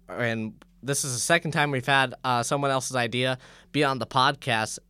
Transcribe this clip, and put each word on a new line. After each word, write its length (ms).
and 460
this 180
is 100
the 60
second 320
time 200
we've 140
had, 280
uh, 200
someone 280
else's 240
idea 420
be 120
on 160
the 80
podcast, 720